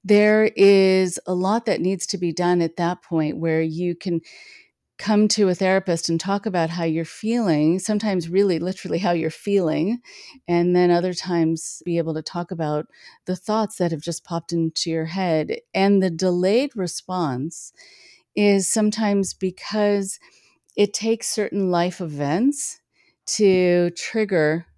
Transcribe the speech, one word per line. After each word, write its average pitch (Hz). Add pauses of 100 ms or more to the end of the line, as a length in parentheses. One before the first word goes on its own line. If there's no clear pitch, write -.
There 214
is 190
a 185
lot 196
that 202
needs 185
to 180
be 170
done 175
at 165
that 175
point 160
where 160
you 170
can 170 (800)
come 208
to 202
a 180
therapist 185
and 165
talk 196
about 170
how 170
you're 160
feeling, 185
sometimes 196
really 185
literally 175
how 175
you're 160
feeling. 185 (480)
And 175
then 180
other 175
times 165
be 170
able 160
to 156
talk -
about 151 (400)
the 180
thoughts 214
that 170
have 156
just -
popped 170
into 165
your 160
head. 160 (160)
And 196
the 185
delayed 185
response 170 (600)
is 202
sometimes 208
because 202 (580)
it 202
takes 226
certain 196
life 175
events 160 (460)
to 180
trigger 170 (120)